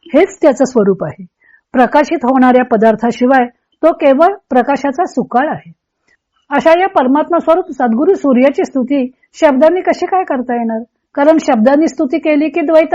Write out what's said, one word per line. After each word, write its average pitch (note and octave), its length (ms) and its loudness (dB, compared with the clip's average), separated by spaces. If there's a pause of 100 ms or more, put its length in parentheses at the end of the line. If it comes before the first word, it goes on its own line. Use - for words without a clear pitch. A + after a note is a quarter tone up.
(140)
हेच F4+ 280 0
त्याचं C#4 220 2
स्वरूप G3 400 0
आहे. F3 220 -14 (460)
प्रकाशित C#4+ 500 0
होणाऱ्या B3+ 420 2
पदार्थाशिवाय A#3+ 800 0 (360)
तो D#4+ 100 4
केवळ E4 420 2 (160)
प्रकाशाचा C#4 540 -2
सुकाळ C4 440 -4
आहे. E3 240 -10 (800)
अशा C#4+ 200 0
या F4+ 180 2
परमात्मा D#4 500 0
स्वरूप E4+ 320 -2
सद्गुरु C4 440 0
सूर्याची C#4 500 0
स्तुती C4 460 -4 (300)
शब्दांनी D#4 400 2
कशी F4 260 -4
काय F#4+ 180 -2
करता B3+ 300 -6
येणार? A3+ 280 -4 (320)
कारण D#4 260 2
शब्दांनी C#4 480 2
स्तुती D#4+ 300 -4
केली D4+ 300 0
की D#4+ 120 -4
द्वैत D#4+ 340 0